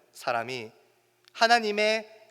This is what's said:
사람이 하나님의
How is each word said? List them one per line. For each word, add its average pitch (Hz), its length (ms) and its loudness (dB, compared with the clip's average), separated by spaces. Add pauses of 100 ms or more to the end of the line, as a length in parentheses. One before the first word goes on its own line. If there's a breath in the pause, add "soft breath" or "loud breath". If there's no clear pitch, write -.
(140)
사람이 117 580 -6 (600)
하나님의 220 760 2 (220)